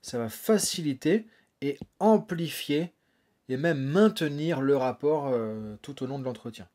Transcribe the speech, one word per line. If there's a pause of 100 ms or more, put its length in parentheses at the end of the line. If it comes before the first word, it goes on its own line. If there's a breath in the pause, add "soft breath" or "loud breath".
Ça
va
faciliter (340 soft breath)
et (200)
amplifier (560)
et
même
maintenir
le
rapport,
euh,
tout
au
long
de
l'entretien.